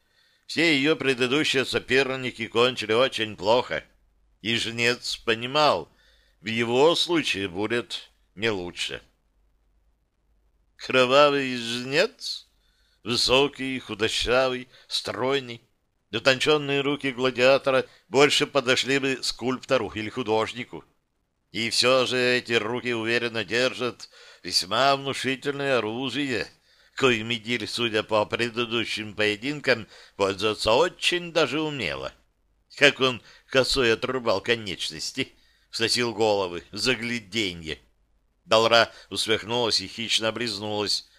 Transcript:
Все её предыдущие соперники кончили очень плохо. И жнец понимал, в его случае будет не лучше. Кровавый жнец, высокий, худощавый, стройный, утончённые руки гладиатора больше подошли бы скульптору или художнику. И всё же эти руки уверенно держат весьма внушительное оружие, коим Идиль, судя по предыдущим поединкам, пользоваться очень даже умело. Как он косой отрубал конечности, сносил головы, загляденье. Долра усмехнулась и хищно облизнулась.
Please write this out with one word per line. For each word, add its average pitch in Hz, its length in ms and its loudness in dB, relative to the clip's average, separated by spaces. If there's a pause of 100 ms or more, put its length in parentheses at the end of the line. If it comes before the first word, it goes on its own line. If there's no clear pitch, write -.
(460)
Все 160 300 2
её 147 200 2
предыдущие 131 680 2
соперники 127 840 0
кончили 113 460 2
очень 113 440 0
плохо. 104 480 0 (560)
И 113 160 -2
жнец 117 600 -2
понимал, 120 760 0 (500)
в 82 60 -14
его 120 480 4
случае 139 540 0
будет 107 600 -4 (240)
не 110 160 -2
лучше. 87 520 -6 (1700)
Кровавый 131 800 4
жнец, 123 920 -4 (540)
высокий, 131 800 0
худощавый, 123 880 -2 (180)
стройный, 120 760 -4 (520)
утончённые 139 680 2
руки 139 280 -2
гладиатора 127 760 2 (220)
больше 143 380 4
подошли 131 520 2
бы 135 240 -2
скульптору 120 680 -2
или 107 180 -8
художнику. 110 760 -4 (640)
И 110 200 -4
всё 123 360 2
же 120 100 -2
эти 123 360 0
руки 117 400 0
уверенно 113 520 -2
держат 117 640 -2 (360)
весьма 110 500 2
внушительное 139 840 -2
оружие, 120 680 -4 (500)
коим 117 360 2
Идиль, 113 340 -4
судя 110 380 -2
по 107 200 2
предыдущим 110 880 -4
поединкам, 110 760 -2 (280)
пользоваться 101 560 0
очень 170 600 0
даже 156 280 0
умело. 92 520 -6 (640)
Как 139 240 4
он 127 200 0 (260)
косой 127 460 2
отрубал 117 480 -2
конечности, 113 920 -4 (360)
сносил 117 440 0
головы, 98 560 0
загляденье. 104 1080 -4 (640)
Долра 113 480 4 (180)
усмехнулась 107 680 0
и 95 80 -10
хищно 110 400 -2
облизнулась. 107 800 -4 (100)